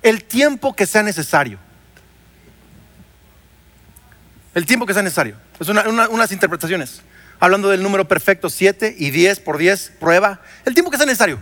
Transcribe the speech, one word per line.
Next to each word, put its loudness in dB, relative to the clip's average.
el 2
tiempo -2
que 0
sea 0
necesario. -2
El -2
tiempo 0
que -4
sea 0
necesario. -4
Es -8
una, 0
una, 0
unas 0
interpretaciones. -4
Hablando 2
del 0
número 0
perfecto, 0
siete 0
y -6
diez 2
por -6
diez, 0
prueba. 2
El -2
tiempo 4
que -4
sea 2
necesario 0